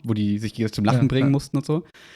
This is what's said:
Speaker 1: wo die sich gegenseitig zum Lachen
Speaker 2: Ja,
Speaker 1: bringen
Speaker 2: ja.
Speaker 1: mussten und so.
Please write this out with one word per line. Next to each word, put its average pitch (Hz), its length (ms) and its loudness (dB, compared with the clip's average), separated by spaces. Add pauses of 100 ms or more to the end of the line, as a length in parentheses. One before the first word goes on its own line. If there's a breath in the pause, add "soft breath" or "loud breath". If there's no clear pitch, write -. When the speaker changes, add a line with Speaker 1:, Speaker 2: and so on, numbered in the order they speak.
Speaker 1:
wo 117 100 -2
die 104 240 0
sich 107 160 -8
gegenseitig 110 220 -2
zum 104 100 0
Lachen 120 160 4
Speaker 2:
Ja, 139 60 4
Speaker 1:
bringen 131 200 2
Speaker 2:
ja. 139 40 4
Speaker 1:
mussten 139 260 -2
und 135 80 -4
so. 156 180 -2 (300 soft breath)